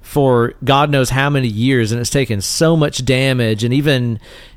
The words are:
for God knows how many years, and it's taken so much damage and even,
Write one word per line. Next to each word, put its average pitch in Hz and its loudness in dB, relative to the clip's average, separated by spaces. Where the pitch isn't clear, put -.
for 123 2
God 139 2
knows 135 2
how 135 0
many 131 0
years, 113 0
and 120 -2
it's 117 -6
taken 120 -2
so 165 0
much 147 -2
damage 123 0
and 120 0
even, 131 0